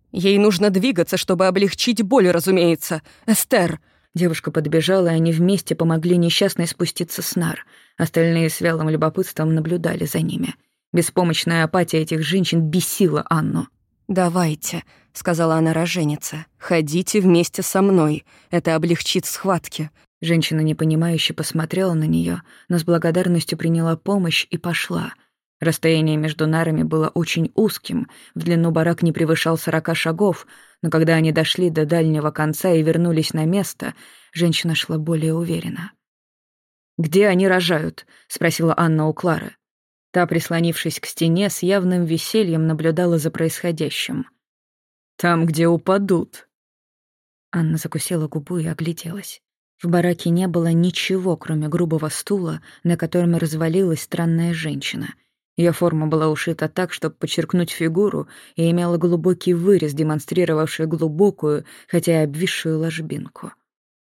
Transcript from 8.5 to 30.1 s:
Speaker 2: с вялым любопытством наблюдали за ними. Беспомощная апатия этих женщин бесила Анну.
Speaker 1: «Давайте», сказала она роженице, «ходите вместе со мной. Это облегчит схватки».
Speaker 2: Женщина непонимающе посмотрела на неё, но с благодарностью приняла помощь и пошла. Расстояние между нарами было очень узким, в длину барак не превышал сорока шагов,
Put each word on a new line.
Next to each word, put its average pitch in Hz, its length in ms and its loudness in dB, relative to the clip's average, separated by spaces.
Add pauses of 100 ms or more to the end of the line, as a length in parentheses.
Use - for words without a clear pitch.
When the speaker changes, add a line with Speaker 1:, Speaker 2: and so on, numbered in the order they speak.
Speaker 2:
с - 100 -6
вялым 165 280 0
любопытством 156 640 0
наблюдали 165 500 -2
за 160 160 -4
ними. - 360 -4 (360)
Беспомощная 170 720 0
апатия 165 360 2
этих 160 240 -2
женщин 165 400 2
бесила 156 680 0
Анну. 156 380 -2 (400)
Speaker 1:
«Давайте», 175 720 -2 (300)
сказала 165 420 0
она 160 180 4
роженице, 160 720 -2 (120)
«ходите 170 600 0
вместе 180 420 4
со 190 200 0
мной. 160 420 2 (260)
Это 170 240 0
облегчит 170 520 -2
схватки». 165 640 -4 (300)
Speaker 2:
Женщина 160 400 0
непонимающе 160 720 0
посмотрела 165 640 -2
на 156 100 0
неё, 170 360 -2 (280)
но 175 100 0
с 160 60 -4
благодарностью 170 720 0
приняла 165 400 0
помощь 185 540 -2
и 170 80 -4
пошла. 170 560 -6 (460)
Расстояние 160 560 2
между 156 300 -2
нарами 160 360 0
было 156 260 0
очень 165 460 -2
узким, - 540 -2 (260)
в 165 80 -8
длину 170 280 2
барак 165 320 0
не 165 100 2
превышал 160 460 0
сорока 160 360 -2
шагов, 165 520 -2 (340)